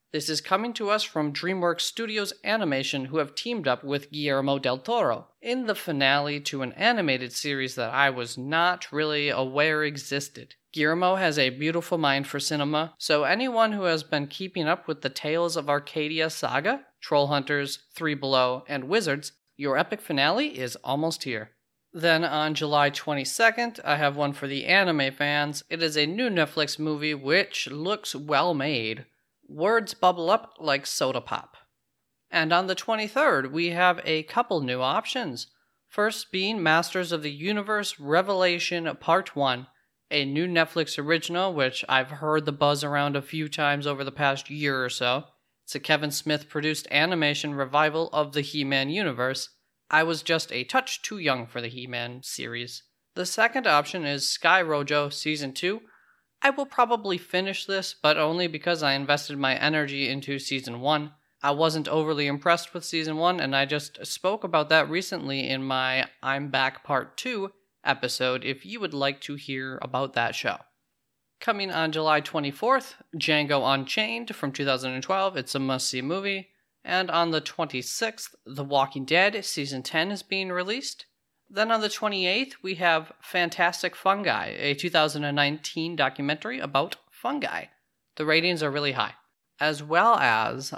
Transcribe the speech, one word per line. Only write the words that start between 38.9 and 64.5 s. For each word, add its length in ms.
Part 380
one, 300
a 140
new 240
Netflix 500
original, 540
which 340
I've 260
heard 340
the 60
buzz 300
around 320
a 60
few 260
times 400
over 180
the 60
past 380
year 340
or 60
so. 360
It's 140
a 20
Kevin 320
Smith 380
produced 420
animation 640
revival 580
of 200
the 80
He-Man 500
universe. 600
I 140
was 220
just 260
a 140
touch 360
too 180
young 280
for 140
the 80
He-Man 560
series. 580
The 100
second 440
option 360
is 240
Sky 340
Rojo 480
Season 420
two. 300
I 80
will 160
probably 520
finish 480
this, 280
but 240
only 300
because 340
I 120
invested 440
my 160
energy 540
into 320
Season 400
one. 320
I 120
wasn't 340
overly 400
impressed 480
with 100
Season 320
one, 220
and 160
I 100
just 400
spoke 380
about 280